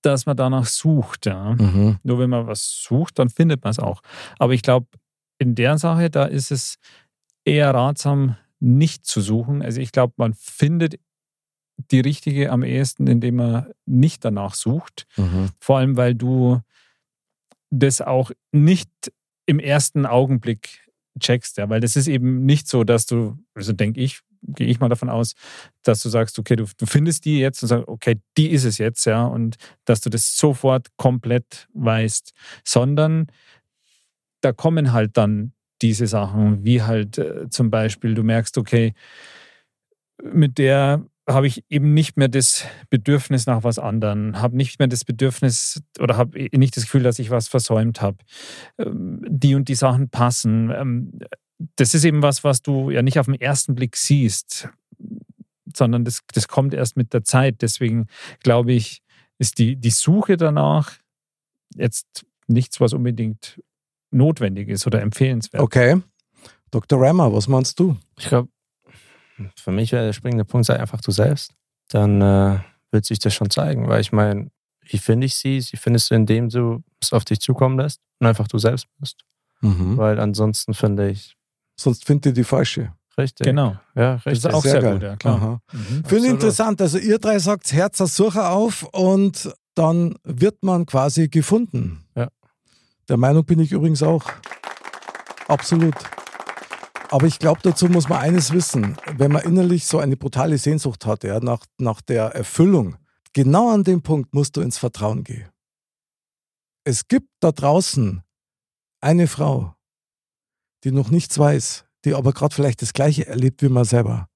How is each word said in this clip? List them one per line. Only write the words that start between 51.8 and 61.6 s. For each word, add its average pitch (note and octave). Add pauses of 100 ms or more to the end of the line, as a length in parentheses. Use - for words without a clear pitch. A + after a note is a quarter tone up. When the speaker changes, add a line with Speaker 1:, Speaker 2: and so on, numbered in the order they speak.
Speaker 1:
ist D#3
eben D3+
was, C#3+
was C3+
du C#3
ja B2+
nicht C3
auf B2+
den C3
ersten C3+
Blick B2
siehst, - (1080)
sondern A#2+
das, A#2+ (120)
das -
kommt C3+
erst -
mit B2
der A#2
Zeit. C3
Deswegen A2+ (360)
glaube A#2+
ich, A#2 (360)
ist -
die, A#2
die A#2+
Suche F#3+
danach D3+ (840)